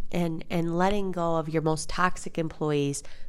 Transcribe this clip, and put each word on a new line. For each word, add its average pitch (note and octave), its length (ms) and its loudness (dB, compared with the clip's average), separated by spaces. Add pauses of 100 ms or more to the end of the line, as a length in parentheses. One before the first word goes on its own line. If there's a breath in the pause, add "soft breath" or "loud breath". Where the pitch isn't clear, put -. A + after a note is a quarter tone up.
(120)
and, E3+ 380 0
and E3+ 280 0
letting G3 340 2
go E3+ 240 0
of D#3+ 120 0
your D#3+ 140 2
most D#3 280 0
toxic - 500 0
employees D3+ 640 -2 (260 soft breath)